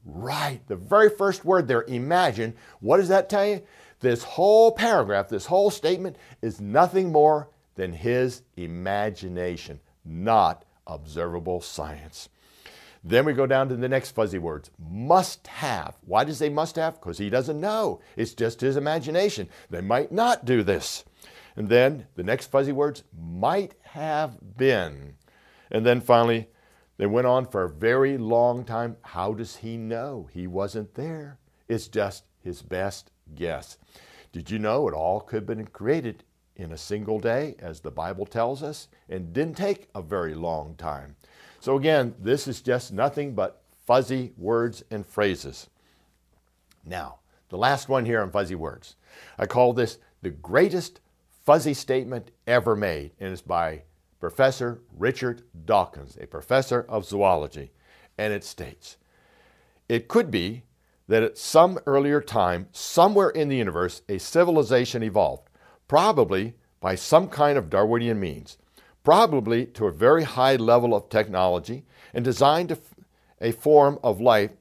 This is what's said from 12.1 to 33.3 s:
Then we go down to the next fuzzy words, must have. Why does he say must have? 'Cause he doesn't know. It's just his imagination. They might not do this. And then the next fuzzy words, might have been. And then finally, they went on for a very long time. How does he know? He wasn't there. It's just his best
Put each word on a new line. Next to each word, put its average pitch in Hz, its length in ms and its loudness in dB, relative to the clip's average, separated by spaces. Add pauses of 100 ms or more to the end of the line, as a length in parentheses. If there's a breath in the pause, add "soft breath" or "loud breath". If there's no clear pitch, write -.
Then 117 220 4
we 147 80 0
go 131 120 2
down 135 220 2
to 127 80 -4
the 127 140 -4
next 135 220 -4
fuzzy 98 260 -2
words, 80 400 -8
must 123 680 -2
have. 107 580 -6
Why 104 180 2
does 147 140 -6
he 151 80 0
say - 40 0
must 160 260 -4
have? 160 220 -4
'Cause 87 200 -12
he 101 100 -6
doesn't 135 320 -2
know. 208 400 -4 (160 soft breath)
It's 117 160 -6
just 117 300 -4
his 135 140 0
imagination. 151 760 -2 (180 loud breath)
They 87 140 -8
might 123 300 0
not 226 340 0
do 120 160 2
this. 90 420 -2 (500 loud breath)
And 104 140 -6
then 127 460 4
the 90 80 -10
next 110 240 -4
fuzzy 139 260 0
words, 127 320 -2 (100)
might 95 680 -4
have 147 720 -8
been. 82 600 -2 (540 soft breath)
And 110 140 0
then 123 160 4
finally, 117 480 4 (480 soft breath)
they 98 100 -2
went 120 200 0
on 123 200 2
for 95 180 -4
a 87 60 -6
very 127 460 0
long 120 480 0
time. 117 380 -8
How 95 300 -6
does 110 240 -12
he 113 200 -12
know? 113 560 -10
He 90 140 -10
wasn't 98 480 -6
there. 147 440 -12 (300)
It's 113 200 -4
just 101 360 -4 (180)
his 90 180 -12
best 95 500 -8 (240)